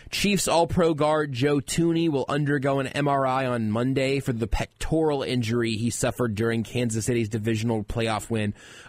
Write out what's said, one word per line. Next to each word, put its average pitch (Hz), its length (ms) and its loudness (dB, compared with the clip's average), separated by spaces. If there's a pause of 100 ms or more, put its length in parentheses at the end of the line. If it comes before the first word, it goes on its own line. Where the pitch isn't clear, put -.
(100)
"Chiefs - 380 0
All-Pro 165 460 4
guard 151 380 2
Joe 143 280 2
Thuney 170 480 2
will 135 180 0
undergo 143 520 0
an 131 80 -2
M 143 200 0
R 139 200 2
I 131 180 0
on 117 260 0
Monday 135 500 0
for 131 120 -4
the 113 140 -2
pectoral 147 760 0
injury 117 540 0
he 113 140 -2
suffered 120 440 -2
during 113 280 0
Kansas 113 420 -4
City's 117 240 0
divisional 110 560 -2
playoff 110 460 -4
win 107 240 -2 (340)